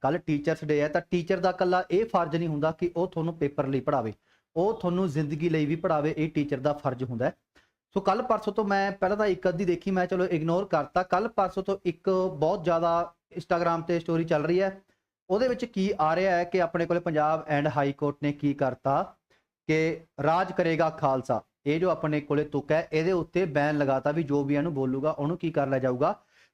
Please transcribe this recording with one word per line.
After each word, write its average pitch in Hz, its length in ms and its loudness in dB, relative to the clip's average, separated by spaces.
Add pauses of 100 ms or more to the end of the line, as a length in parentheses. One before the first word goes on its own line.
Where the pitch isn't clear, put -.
ਕੱਲ੍ਹ 151 180 0
ਟੀਚਰਸ 156 440 -2
ਡੇ 147 180 2
ਹੈ। 147 60 2
ਤਾਂ 165 140 -2 (100)
ਟੀਚਰ 180 280 0
ਦਾ 185 100 2
ਇਕੱਲਾ 180 420 2
ਇਹ 202 140 2
ਫਰਜ਼ 170 300 0
ਨਹੀਂ 170 120 0
ਹੁੰਦਾ 151 240 0
ਕਿ 175 240 -4
ਉਹ 175 120 0
ਤੁਹਾਨੂੰ 165 300 -4
ਪੇਪਰ 143 300 -2
ਲਈ 135 120 0
ਪੜ੍ਹਾਵੇ, 123 340 -2 (420)
ਉਹ 190 180 2
ਤੁਹਾਨੂੰ 185 360 -2
ਜ਼ਿੰਦਗੀ 151 400 -2
ਲਈ 156 160 2
ਵੀ 147 100 0
ਪੜ੍ਹਾਵੇ, 160 420 0
ਇਹ 156 140 0
ਟੀਚਰ 143 280 -2
ਦਾ 143 140 0
ਫਰਜ਼ 127 300 -4
ਹੁੰਦਾ 120 220 -4
ਹੈ। 170 80 -2 (640)
ਸੋ 196 60 -2
ਕੱਲ੍ਹ 196 220 0
ਪਰਸੋਂ 214 300 -2
ਤੋਂ 220 120 0
ਮੈਂ 196 260 0
ਪਹਿਲਾਂ 196 260 0
ਤਾਂ 214 100 2
ਇੱਕ 185 220 0
ਅੱਧੀ 180 160 -2
ਦੇਖੀ, 175 260 0
ਮੈਂ 185 140 2
ਚਲੋ 180 220 0
ਇਗਨੋਰ 170 380 0
ਕਰਤਾ। 170 400 0
ਕੱਲ੍ਹ 202 240 0
ਪਰਸੋਂ 190 340 -2
ਤੋਂ 196 220 -2
ਇੱਕ 175 240 -4
ਬਹੁਤ 185 540 0
ਜ਼ਿਆਦਾ 170 500 0 (240)
Instagram 170 480 0
ਤੇ 170 140 0
ਸਟੋਰੀ 165 260 0
ਚੱਲ 156 200 0
ਰਹੀ 180 160 2
ਹੈ, 196 200 -2 (480)
ਉਹਦੇ 214 180 2
ਵਿੱਚ 247 180 -2
ਕੀ 196 340 0
ਆ 156 160 2
ਰਿਹਾ 185 200 2
ਹੈ 175 80 2
ਕਿ 180 180 0
ਆਪਣੇ 170 240 0
ਕੋਲੇ 170 140 0
ਪੰਜਾਬ 156 500 0
and 147 280 2
ਹਾਈ 143 160 2
ਕੋਰਟ 143 300 -2
ਨੇ 147 100 0
ਕੀ 143 200 0
ਕਰਤਾ 139 480 0 (680)
ਕਿ 160 300 0 (240)
ਰਾਜ 175 280 2
ਕਰੇਗਾ 165 380 2
ਖਾਲਸਾ। 135 520 0 (240)
ਇਹ 151 140 2
ਜੋ 180 100 2
ਆਪਣੇ 151 320 0
ਕੋਲੇ 147 240 0
ਤੁਕ 147 260 -2
ਹੈ, 160 200 0
ਇਹਦੇ 160 200 2
ਉੱਤੇ 180 360 0
ਬੈਨ 147 300 2
ਲਗਾਤਾ 135 340 2
ਵੀ 165 120 0
ਜੋ 143 200 0
ਵੀ 139 120 0
ਇਹਨੂੰ 151 180 0
ਬੋਲੂਗਾ, 135 380 0
ਉਹਨੂੰ 156 260 -2
ਕੀ 165 140 -4
ਕਰ 143 160 0
ਲਿਆ 135 120 0
ਜਾਊਗਾ, 131 360 0 (380)